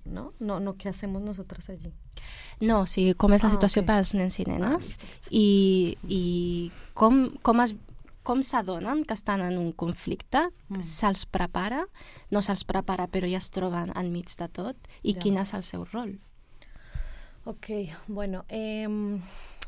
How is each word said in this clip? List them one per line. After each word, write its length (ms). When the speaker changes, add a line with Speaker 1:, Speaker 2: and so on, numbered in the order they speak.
Speaker 1:
¿no? 340
No, 200
no 180
qué 100
hacemos 360
nosotras 460
allí. 220
Speaker 2:
No, 260
sí, 300
com 180
és 80
la 80
Speaker 1:
Ah, 20
Speaker 2:
situació 300
Speaker 1:
ok. 60
Speaker 2:
per 80
als 180
nens 260
i 60
nenes 240
Speaker 1:
Ah, 80
listo, 300
listo. 240
Speaker 2:
i, 680
i 640
com, 380
com 200
es, 120
com 220
s'adonen 600
que 120
estan 260
en 160
un 140
conflicte? 800
Speaker 3:
Mm. 160
Speaker 2:
Se'ls 420
prepara? 600
No 140
se'ls 220
prepara, 420
però 200
ja 120
es 100
troben 460
enmig 320
de 120
tot? 260
I 140
Speaker 1:
Ja. 40
Speaker 2:
quin 180
és 180
el 80
seu 220
rol? 340
Speaker 1:
Ok, 200
bueno, 420
em, 720